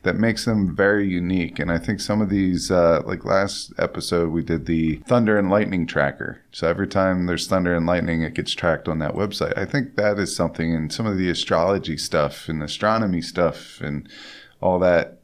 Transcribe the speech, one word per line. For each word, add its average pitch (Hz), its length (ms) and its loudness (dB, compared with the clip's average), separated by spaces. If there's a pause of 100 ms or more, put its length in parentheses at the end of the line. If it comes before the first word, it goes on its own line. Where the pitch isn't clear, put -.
that 95 140 -2
makes 110 300 0
them 98 280 2
very 101 320 4
unique. 90 520 -2
And 85 120 -2
I 85 60 2
think 98 240 -2
some 107 220 0
of 95 80 0
these, 95 400 0
uh, 85 340 6
like 90 220 -6
last - 500 0
episode, 85 540 0
we 82 120 0
did 76 220 -2
the 80 320 0 (100)
thunder 110 320 4
and 95 120 0
lightning 95 360 2
tracker. - 540 -2 (120)
So - 140 -4
every 92 220 0
time 92 380 2
there's 85 200 -2
thunder 90 280 2
and 82 100 0
lightning, 82 380 0
it 80 100 -4
gets - 200 -4
tracked 85 360 0
on 78 120 -2
that 76 140 -2
website. - 440 -2
I 98 80 -4
think - 300 -4
that 104 220 2
is 95 160 -4
something, 82 400 -2
and 78 160 -2
some - 140 -6
of 101 140 -2
the 90 100 0
astrology 85 680 0
stuff - 500 -2
and 78 140 -6
astronomy 104 580 0
stuff - 600 -4
and 73 260 -8 (540)
all 92 160 2
that 90 460 2